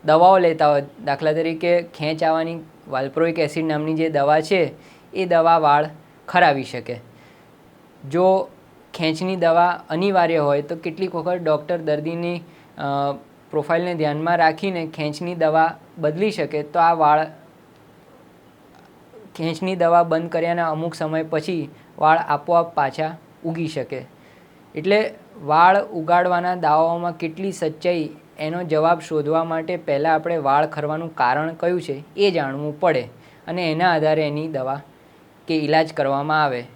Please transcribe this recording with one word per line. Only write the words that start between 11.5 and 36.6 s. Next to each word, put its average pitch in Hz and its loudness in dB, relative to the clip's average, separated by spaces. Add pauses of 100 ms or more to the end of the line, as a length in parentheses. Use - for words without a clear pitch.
દર્દીની, 165 -4 (380)
અ, - -8 (680)
પ્રોફાઇલને 170 -2
ધ્યાનમાં 156 0
રાખીને 165 0
ખેંચની 160 -8
દવા 160 2 (220)
બદલી 165 0
શકે 147 -4
તો 151 -2
આ 165 6
વાળ, 156 4 (2000)
ખેંચની 170 -4
દવા 170 4
બંધ 165 -2
કર્યાના 170 -2
અમુક 160 -6
સમય 160 -4
પછી 156 -4 (280)
વાળ 156 4
આપોઆપ 165 0
પાછા 156 -2 (280)
ઉગી 165 -4
શકે. 131 -8 (680)
એટલે 202 0 (300)
વાળ 170 6
ઉગાડવાના 175 0
દાવાઓમાં 165 0
કેટલી 175 -6
સચ્ચાઈ 160 -4 (300)
એનો 160 -6
જવાબ 160 2
શોધવા 156 -2
માટે 165 -4
પહેલાં 156 0
આપણે 170 -2
વાળ 143 2
ખરવાનું 156 -6
કારણ 147 0
કયું 170 -2
છે 147 -8 (120)
એ 202 2
જાણવું 147 -4
પડે 139 2 (380)
અને 170 -2
એના 170 2
આધારે 156 2
એની 151 -4
દવા 135 -6 (680)
કે 160 0
ઈલાજ 156 2
કરવામાં 147 0
આવે. 127 -2 (120)